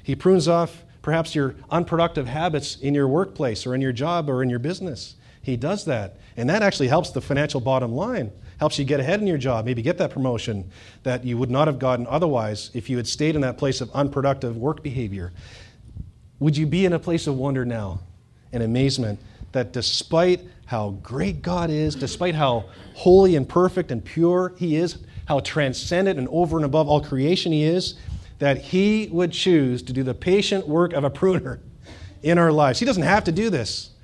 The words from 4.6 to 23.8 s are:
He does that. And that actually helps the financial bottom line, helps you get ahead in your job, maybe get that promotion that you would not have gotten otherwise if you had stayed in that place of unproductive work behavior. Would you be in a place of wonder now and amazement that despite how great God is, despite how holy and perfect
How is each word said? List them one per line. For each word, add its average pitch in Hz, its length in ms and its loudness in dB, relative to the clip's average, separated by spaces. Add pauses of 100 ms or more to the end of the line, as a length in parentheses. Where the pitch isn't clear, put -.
He 127 160 -4
does 170 300 -4
that. 107 320 -4 (180)
And 120 140 0
that 214 100 2
actually 180 280 2
helps 160 220 2
the 127 120 -6
financial 143 380 -2
bottom 127 340 0
line, 165 380 -4 (260)
helps 151 200 0
you 143 60 -2
get 139 160 2
ahead 175 200 0
in 208 60 0
your 170 120 0
job, 120 260 -2
maybe 120 160 -2
get 156 180 0
that - 120 -2
promotion 110 600 -4 (340)
that 123 200 -4
you 120 140 -2
would 123 120 0
not 139 160 2
have 139 120 0
gotten 123 300 0
otherwise 123 680 -2
if 123 160 -6
you 123 80 -2
had 113 80 -4
stayed 151 300 -2
in 147 60 0
that 127 140 -2
place 135 240 -2
of 123 120 -8
unproductive 135 640 -2
work 147 240 -4
behavior. 98 500 -6 (1080)
Would 143 160 2
you 156 100 0
be 175 180 2
in 175 80 4
a 165 60 2
place 165 280 -2
of 139 100 0
wonder 131 280 -2
now 107 360 -4 (520)
and 117 100 -2
amazement 117 560 0 (340)
that 104 200 -2
despite 175 680 0 (260)
how 107 240 -4 (120)
great 156 380 -4
God 175 300 -2
is, 151 240 0
despite - 400 -4
how 127 320 0 (280)
holy 185 400 8
and 131 140 2
perfect 180 420 2